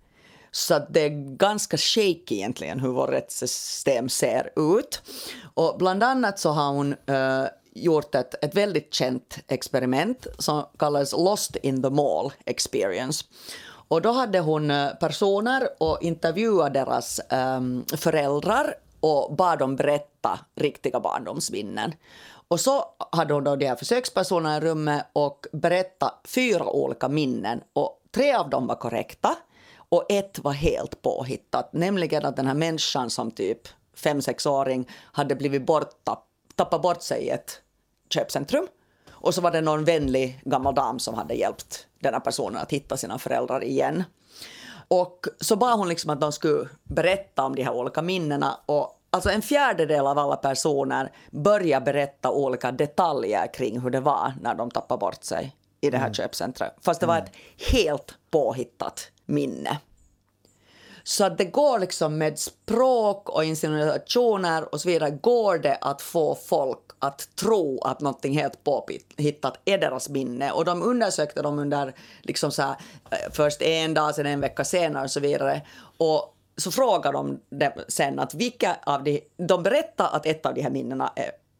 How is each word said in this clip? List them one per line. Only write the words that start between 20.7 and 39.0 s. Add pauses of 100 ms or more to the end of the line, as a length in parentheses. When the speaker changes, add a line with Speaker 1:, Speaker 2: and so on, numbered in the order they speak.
Speaker 1:
barndomsminnen. (540)
Och
så (280)
hade
hon
då
de
här
försökspersonerna
i
rummet
och
berätta (100)
fyra
olika
minnen. (120)
Och (140)
tre
av
dem
var
korrekta (420)
och
ett
var
helt
påhittat.
Nämligen
att
den
här
människan
som
typ (380)
fem,
sexåring (240)
hade
blivit
borta-, (380)
tappat
bort
sig
i
ett (500)
köpcentrum. (440)